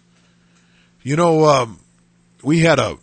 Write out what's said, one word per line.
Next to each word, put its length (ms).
You 140
know, 280
um, 360
we 180
had 180
a 240